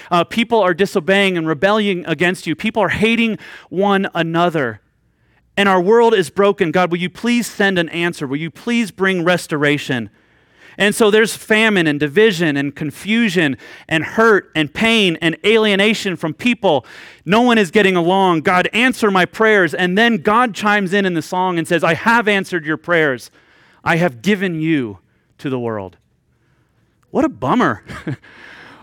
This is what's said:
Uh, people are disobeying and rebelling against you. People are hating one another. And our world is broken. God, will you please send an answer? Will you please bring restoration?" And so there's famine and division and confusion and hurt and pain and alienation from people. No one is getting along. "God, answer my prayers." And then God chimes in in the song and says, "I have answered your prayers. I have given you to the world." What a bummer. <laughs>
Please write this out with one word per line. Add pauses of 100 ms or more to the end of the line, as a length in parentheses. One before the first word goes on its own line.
(120)
Uh,
people
are
disobeying
and
rebelling
against
you.
People
are
hating (300)
one
another. (760)
And
our
world
is
broken.
God,
will
you
please
send
an
answer?
Will
you
please
bring
restoration?" (680)
And
so
there's
famine
and
division
and
confusion (320)
and
hurt
and
pain
and (100)
alienation
from
people. (400)
No
one
is
getting
along.
"God,
answer
my
prayers."
And
then
God
chimes
in
in
the
song
and
says,
"I
have
answered
your
prayers. (540)
I
have
given
you (400)
to
the
world." (1120)
What
a
bummer. (220)
<laughs> (640)